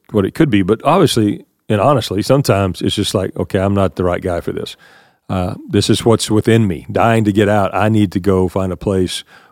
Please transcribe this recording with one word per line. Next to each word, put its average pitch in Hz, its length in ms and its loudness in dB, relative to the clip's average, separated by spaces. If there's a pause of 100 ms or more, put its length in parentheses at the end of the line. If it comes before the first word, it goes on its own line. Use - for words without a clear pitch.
(120)
what 101 140 0
it 87 100 -4
could 160 140 2
be. 196 120 2
But 107 220 0
obviously 131 640 0 (240)
and 107 100 0
honestly, 110 420 0
sometimes 101 600 0
it's 98 140 0
just 104 200 -2
like, 95 220 -2
Okay, 92 200 -4
I'm 98 160 0
not 98 220 0
the 95 80 -2
right 90 180 -2
guy 90 200 -4
for - 100 -8
this. - 240 -10 (540)
Uh, 92 260 -4 (140)
this 101 200 2
is 113 140 2
what's 113 260 2
within 110 380 2
me, 78 240 -6
dying 110 320 2
to 104 80 0
get 101 160 2
out. 101 260 0
I 101 140 0
need 104 240 2
to 101 80 -4
go 92 300 0
find 95 240 -4
a 85 40 -10
place 95 460 -4 (280)